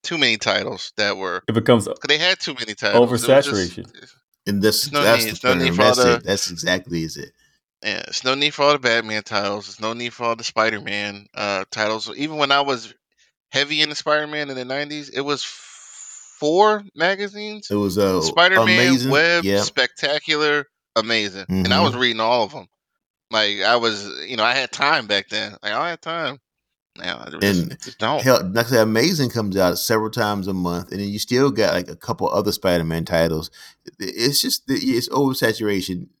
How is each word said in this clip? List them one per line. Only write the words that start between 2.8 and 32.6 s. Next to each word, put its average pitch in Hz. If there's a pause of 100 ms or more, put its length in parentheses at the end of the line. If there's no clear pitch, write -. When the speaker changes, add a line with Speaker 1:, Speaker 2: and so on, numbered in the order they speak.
Speaker 1:
It -
was 120
just, 139
Speaker 2:
oversaturation. 95 (120)
Speaker 1:
it's, - (320)
Speaker 3:
And 101
this, 104
Speaker 1:
it's 143
no 143
Speaker 3:
that's 113
Speaker 1:
need, 110
Speaker 3:
the -
Speaker 1:
it's -
no 127
need 87
Speaker 3:
term. 85
Speaker 1:
for 92
all 107
Speaker 3:
That's 123
Speaker 1:
the 123
Speaker 3:
it. 120
That's 95
exactly 85
is 73
it. 71 (500)
Speaker 1:
Yeah, 95
it's -
no 131
need 143
for 147
all 147
the 143
Batman 113
titles. 101
It's 95
no 110
need 120
for 120
all 117
the 113
Spider-Man, 104
uh, 101
titles. 110
Even 156
when 143
I 139
was 123 (580)
heavy 143
into 151
Spider-Man 151
in 135
the 127
nineties, 143
it 131
was 143
four - (120)
magazines. 202
Speaker 3:
It 101
was, 196
uh, 95
Speaker 1:
Spider-Man, 113
Speaker 3:
Amazing. 127
Speaker 1:
Web, 170
Speaker 3:
Yeah. 98
Speaker 1:
Spectacular, 147 (300)
Amazing. 107
And 92
I 143
was 156
Speaker 3:
Mm-hmm. 123
Speaker 1:
reading 117
all 117
of 98
'em. 95 (640)
Like, 104
I 113
was, 110 (220)
you 127
know, 135
I 117
had 131
time 143
back 101
then. 104
Like, 104
I 147
had 165
time, 160 (600)
now. 87
I 62
just, 80 (180)
Speaker 3:
And -
Speaker 1:
just -
don't. 123
Speaker 3:
hell, 127 (120)
like 113
I -
said, 123
Amazing 127
comes 101
out 90
several 110
times 104
a 98
month, 87
and 95
then 101
you 104
still 135
got, 101
like, 90
a 80
couple -
other 101
Spider-Man 82